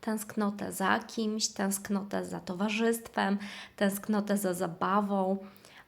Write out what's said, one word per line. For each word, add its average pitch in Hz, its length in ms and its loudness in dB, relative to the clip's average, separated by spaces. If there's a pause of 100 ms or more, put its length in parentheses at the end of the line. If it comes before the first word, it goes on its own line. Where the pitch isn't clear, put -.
Tęsknotę 208 720 -2
za 190 260 4
kimś, 214 500 -2
tęsknotę 196 760 -2
za 180 160 -6
towarzystwem, 208 1000 0 (380)
tęsknotę 202 600 2
za 190 180 2
zabawą. 190 840 2 (500)